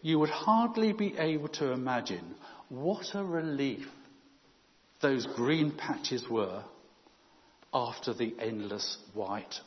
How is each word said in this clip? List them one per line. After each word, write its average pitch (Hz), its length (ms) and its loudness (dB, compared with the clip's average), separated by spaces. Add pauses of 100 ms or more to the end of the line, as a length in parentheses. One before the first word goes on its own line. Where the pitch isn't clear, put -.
you 156 180 4
would 151 100 6
hardly 220 640 4
be 202 240 0
able 156 300 2
to 147 240 0
imagine 117 640 -2 (340)
what 156 360 -2 (100)
a 202 80 0
relief 156 640 0 (1120)
those 135 240 4 (100)
green 147 360 2
patches - 580 -4
were 104 340 0 (1080)
after 120 400 -2
the 113 260 -2
endless 104 580 -4 (160)
white. 104 420 -6 (100)